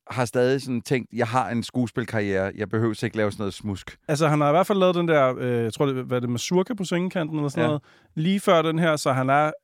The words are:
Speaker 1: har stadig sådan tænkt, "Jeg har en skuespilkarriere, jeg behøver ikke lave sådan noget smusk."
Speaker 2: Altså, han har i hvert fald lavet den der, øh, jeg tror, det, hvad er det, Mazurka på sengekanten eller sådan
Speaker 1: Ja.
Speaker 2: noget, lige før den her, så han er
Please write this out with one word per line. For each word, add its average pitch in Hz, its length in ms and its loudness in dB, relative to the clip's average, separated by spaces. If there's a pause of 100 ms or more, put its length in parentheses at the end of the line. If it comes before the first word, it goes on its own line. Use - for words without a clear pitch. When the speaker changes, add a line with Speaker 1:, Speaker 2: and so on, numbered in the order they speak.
(100)
Speaker 1:
har 123 140 -2
stadig 127 380 2
sådan 127 200 -4
tænkt, 127 300 -2
"Jeg 117 160 -2
har 113 220 -2
en 117 120 -2
skuespilkarriere, 104 960 -2
jeg 104 120 -4
behøver 110 360 0
ikke 110 120 -4
lave 104 160 0
sådan 85 100 -8
noget 98 120 -4
smusk." - 420 -8 (120)
Speaker 2:
Altså, 151 200 2
han 151 120 2
har 147 80 4
i 147 40 4
hvert 180 140 4
fald 202 120 0
lavet 180 160 4
den 175 140 0
der, 135 300 4
øh, 123 260 0
jeg 110 80 -2
tror, 147 140 0
det, 139 80 -2 (100)
hvad 127 120 -2
er 123 40 0
det, 123 100 -2
Mazurka 180 440 0
på 196 100 -6
sengekanten 170 520 -2
eller 147 120 -2
sådan 143 140 -2
Speaker 1:
Ja. 120 40 2
Speaker 2:
noget, 147 160 -2 (340)
lige 185 240 0
før 170 220 4
den 160 160 0
her, 165 180 2
så 143 160 0
han 131 180 0
er 151 200 4 (140)